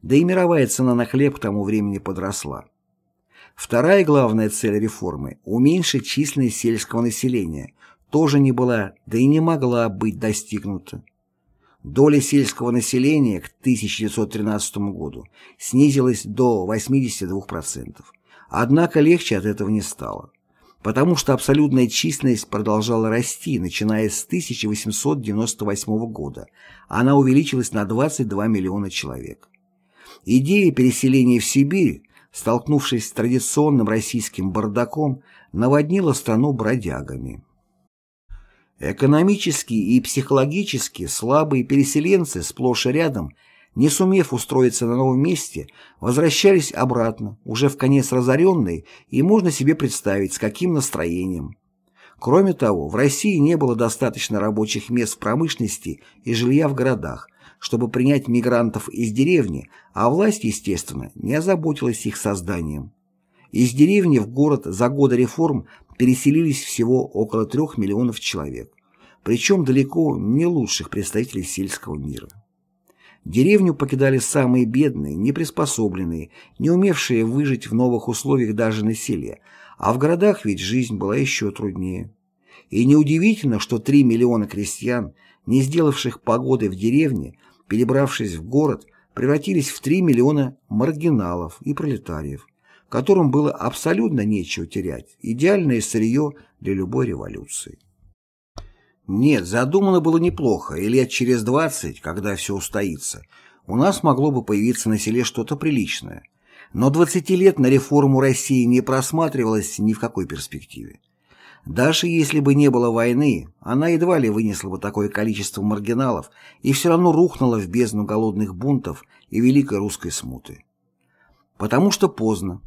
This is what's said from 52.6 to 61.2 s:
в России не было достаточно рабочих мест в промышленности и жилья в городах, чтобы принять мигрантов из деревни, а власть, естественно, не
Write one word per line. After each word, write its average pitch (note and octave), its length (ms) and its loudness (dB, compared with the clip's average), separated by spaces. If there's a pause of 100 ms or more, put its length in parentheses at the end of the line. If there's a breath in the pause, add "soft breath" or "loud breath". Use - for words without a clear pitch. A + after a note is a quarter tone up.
в F2+ 80 -6
России C#3+ 400 0
не D#3 200 4
было B2+ 200 0
достаточно A2 640 -2
рабочих G#2+ 500 -4
мест A#2 240 -2
в - 40 -16
промышленности A#2+ 840 -4 (240 soft breath)
и A#2 100 -2
жилья C3 320 2
в C#3+ 80 0
городах, A#2+ 540 -4 (320 soft breath)
чтобы A#2 280 -2
принять C3+ 380 0
мигрантов A#2+ 640 0
из A2 240 -4
деревни, B2+ 560 0 (240 soft breath)
а A2+ 180 0
власть, G#3 320 0
естественно, - 720 -6
не - 200 -4